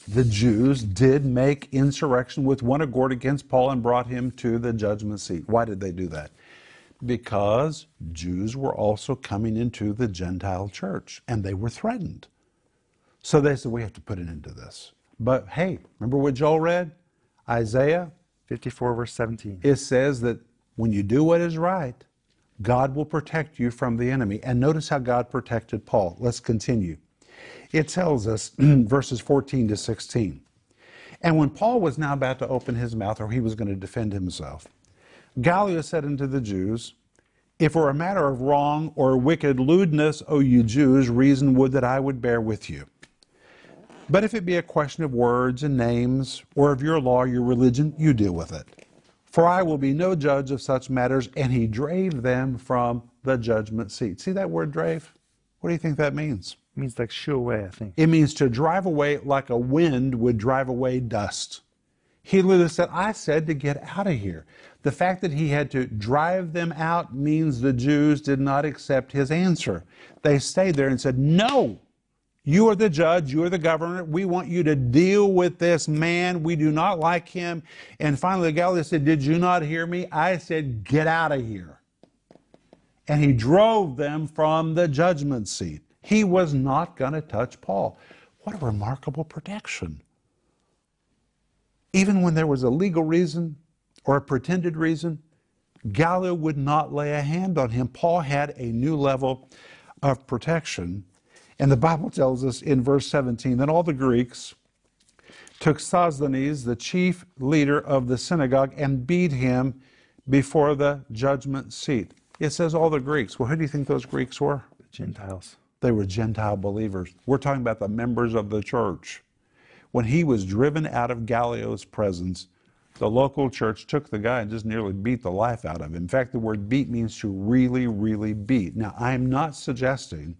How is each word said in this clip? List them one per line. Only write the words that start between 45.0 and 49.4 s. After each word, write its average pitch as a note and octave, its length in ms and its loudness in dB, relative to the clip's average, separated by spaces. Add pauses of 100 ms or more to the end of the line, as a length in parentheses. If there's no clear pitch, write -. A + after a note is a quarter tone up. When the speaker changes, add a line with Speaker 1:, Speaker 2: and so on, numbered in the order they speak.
Speaker 1:
of C#3 120 -4
words B2 480 2
and C#3+ 160 0
names, B2 640 0 (120)
or C#3+ 180 6
of C3 100 -2
your D#3+ 180 2
law, B2+ 240 4
your B2 180 0
religion, B2+ 540 2
you D#3 160 4
deal G#2 200 2
with E2 200 -8
it. - 340 -18 (380)
For E3 220 4